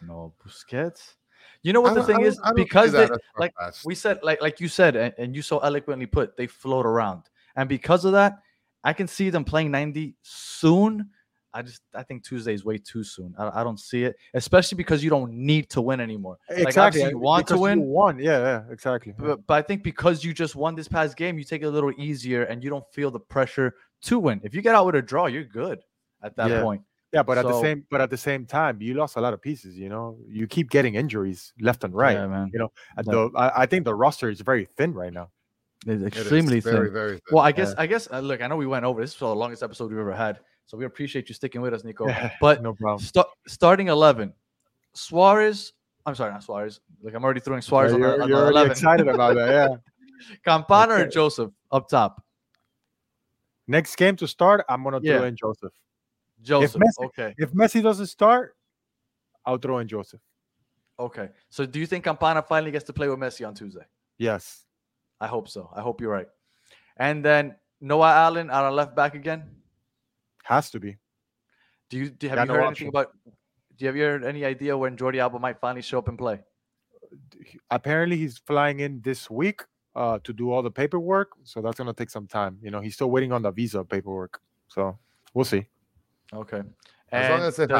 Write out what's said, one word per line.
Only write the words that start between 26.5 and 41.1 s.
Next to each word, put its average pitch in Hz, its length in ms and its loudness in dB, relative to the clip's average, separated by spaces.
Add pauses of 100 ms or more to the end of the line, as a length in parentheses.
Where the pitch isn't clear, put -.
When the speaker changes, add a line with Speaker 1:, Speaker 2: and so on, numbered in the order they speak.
Speaker 3:
Yeah. 113 100 0
Speaker 1:
point. 104 220 -4 (300)
Speaker 3:
Yeah, 147 100 4
but 123 140 2
at 123 80 2
the 123 80 0
Speaker 1:
So 120 100 0
Speaker 3:
same, 151 260 -2
but 139 120 0
at 127 80 0
the 127 80 -6
same 135 280 -6
time, 139 360 -2
you 117 120 -6
lost 147 220 -4
a 117 60 -4
lot 120 120 -2
of 101 80 -10
pieces. 98 380 -12
You 98 100 -12
know, 113 380 -12
you 110 180 -6
keep 151 240 -4
getting 127 260 2
injuries 104 640 -4
left 120 240 0
and 90 100 -8
right. 117 220 4
Speaker 1:
Yeah, 98 100 -4
man. 98 260 -4
Speaker 3:
You 113 60 -4
know, 110 120 -4 (260)
at 110 100 -6
Speaker 1:
Yeah. 107 60 -2
Speaker 3:
the, 113 220 2
I, 127 280 2
I - 20 6
think 175 200 -2
the 110 100 0
roster 127 340 0
is 104 120 -8
very 113 240 0
thin 156 280 -4
right 90 200 -10
now. 87 180 -14 (560)
Speaker 1:
It's - 0 -
Speaker 2:
It 110 140 -2
is - 20 -4
Speaker 1:
extremely 120 560 2
Speaker 2:
very, 110 280 2
Speaker 1:
thin. 95 60 -6
Speaker 2:
very 107 200 -4
thin. 87 80 -14 (100)
Speaker 1:
Well, 151 140 6
I 147 80 4
guess, 196 160 0
Speaker 3:
Yeah. 123 120 -6
Speaker 1:
I 160 60 0
guess, 220 240 -2
uh, 127 80 -6
look, 135 220 -6
I 123 60 -4
know 156 100 -4
we 143 100 -4
went 127 160 -2
over. 123 160 -2
This 131 140 -8
is - 60 -20
the 113 140 -2
longest 117 300 -4
episode 110 260 -10
we've 110 100 -8
ever 101 140 -6
had, 107 280 -4 (240)
so - 120 -20
we 123 60 -8
appreciate 135 460 -10